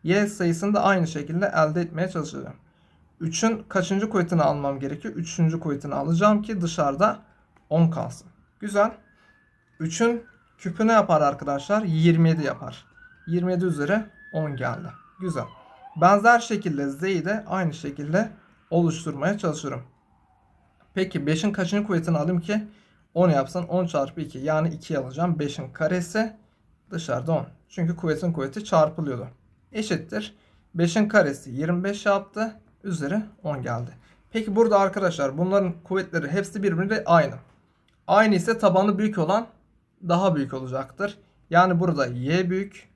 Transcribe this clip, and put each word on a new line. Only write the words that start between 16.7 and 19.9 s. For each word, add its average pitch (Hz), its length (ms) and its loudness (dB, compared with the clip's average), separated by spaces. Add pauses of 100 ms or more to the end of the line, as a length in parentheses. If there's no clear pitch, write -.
z'yi 160 360 -2
de 208 220 -4
aynı 170 260 -2
şekilde 151 560 -4 (400)
oluşturmaya 165 680 0
çalışıyorum. 143 460 -6 (1120)